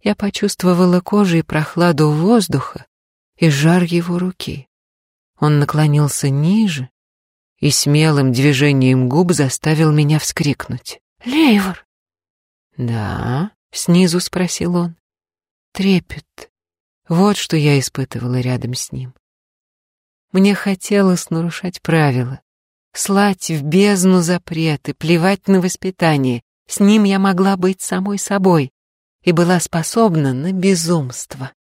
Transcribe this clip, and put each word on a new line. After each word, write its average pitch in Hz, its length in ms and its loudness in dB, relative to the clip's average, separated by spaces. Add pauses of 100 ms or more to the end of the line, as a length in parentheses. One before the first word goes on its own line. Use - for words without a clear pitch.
Я 208 120 -2
почувствовала 180 840 0
кожей 185 440 0
прохладу 156 640 0
воздуха 170 760 0 (500)
и 165 140 4
жар 165 320 2
его 175 360 -2
руки. 180 500 -8 (720)
Он 151 200 2
наклонился 147 680 0
ниже 156 640 0 (680)
и 147 120 0
смелым 143 640 2
движением 131 760 2
губ 175 240 2
заставил 151 600 0
меня 151 260 2
вскрикнуть. - 840 -6 (240)
«Лейвор!» 233 640 2 (880)
«Да?» 120 760 -4 (200)
снизу 175 480 2
спросил 175 560 -4
он. 175 200 -4 (760)
Трепет. - 800 -4 (580)
Вот 196 280 2
что - 200 -4
я 147 220 2
испытывала 127 640 -6
рядом 123 340 -4
с - 180 -10
ним. 131 220 -12 (1160)
Мне 196 240 4
хотелось 190 760 -2
нарушать 170 520 -6
правила, 135 580 0 (540)
слать 196 560 -2
в 151 120 -4
бездну 185 580 2
запреты, 160 720 -4
плевать 175 540 -2
на 190 120 4
воспитание. 156 840 -2 (260)
С - 120 -10
ним 208 240 4
я 196 140 0
могла 196 380 0
быть 185 260 -2
самой 190 360 -6
собой 185 520 0 (520)
и 180 100 0
была 175 280 2
способна 160 720 0
на 151 200 -4
безумство. 165 1080 -2